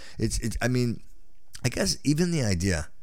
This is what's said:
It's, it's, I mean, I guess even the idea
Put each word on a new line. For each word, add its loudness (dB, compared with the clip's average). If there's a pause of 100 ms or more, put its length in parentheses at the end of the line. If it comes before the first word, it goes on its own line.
(180)
It's, 2
it's, -2
I 2
mean, 2 (640)
I 0
guess 0
even 4
the 2
idea 2 (140)